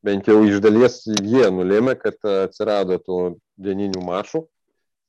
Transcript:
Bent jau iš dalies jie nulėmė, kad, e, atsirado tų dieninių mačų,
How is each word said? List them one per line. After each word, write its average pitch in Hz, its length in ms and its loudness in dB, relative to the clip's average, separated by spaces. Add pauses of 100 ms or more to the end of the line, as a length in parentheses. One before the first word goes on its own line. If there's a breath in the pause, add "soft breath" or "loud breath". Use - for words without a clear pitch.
Bent 101 240 -2
jau 107 120 6
iš 101 220 4
dalies 113 420 4
jie 107 460 0
nulėmė, 101 480 0
kad, 104 220 -6
e, 98 220 -4
atsirado 98 540 -4
tų 90 220 -6 (360)
dieninių 95 500 -6
mačų, 101 420 -6 (640)